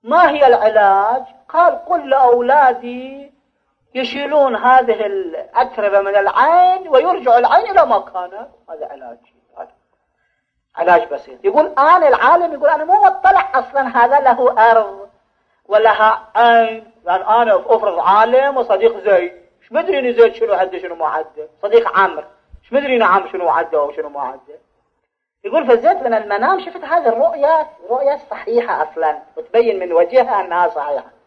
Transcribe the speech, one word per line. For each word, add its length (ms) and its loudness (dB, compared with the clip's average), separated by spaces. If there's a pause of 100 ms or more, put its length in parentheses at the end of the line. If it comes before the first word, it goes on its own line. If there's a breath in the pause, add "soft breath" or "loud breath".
'ما 260 2
هي 180 2
العلاج؟' 760 2 (240)
قال: 360 0
'قل 240 -4
لأولادي 1200 0 (640)
يشيلون 600 -2
هذه 500 2
الأتربة 960 -2
من 140 -4
العين 720 2
ويرجع 500 2
العين 340 2
إلى 140 4
مكانها.'" 640 -6 (200)
هذا 220 -14
علاج، 260 -20 (1600)
علاج 300 2
بسيط. 380 -12
يقول: 320 0
"أنا 300 4
العالم"، 460 2
يقول: 160 -2
"أنا 160 -2
مو 80 2
مطلع 640 2
أصلًا 260 -2
هذا 380 2
له 520 2
أرض 380 -2 (560)
ولها 560 2 (140)
عين، 560 2 (140)
لأن 160 -4
أنا 340 0
أفرض 440 -2
عالم 580 2
وصديق 400 0
زيد، 360 0 (280)
إيش 100 -20
مدري 280 -2
إن 140 -4
زيد 200 4
شنو 200 -4
عده 260 -4
شنو 160 -12
ما 120 -6
عده، 420 -8 (120)
صديق 360 0
عمرو، 260 -2 (400)
إيش 100 -14
مدري 240 -2
إن 60 0
عمرو 240 2
شنو 220 -6
عده 300 -2
أو 120 -4
شنو 180 -10
ما 120 -12
عده." 380 -14 (840)
يقول: 240 -4
"فزيت 360 0
من 100 -2
المنام 460 -2
شفت 240 -14
هذه 240 -2
الرؤيا، 600 0 (220)
رؤيا 300 -2 (120)
صحيحة 520 -4
أصلًا، 360 -4 (180)
وتبين 420 -2
من 140 -8
وجهها 480 2
أنها 260 -2
صحيحة." 440 -8 (160)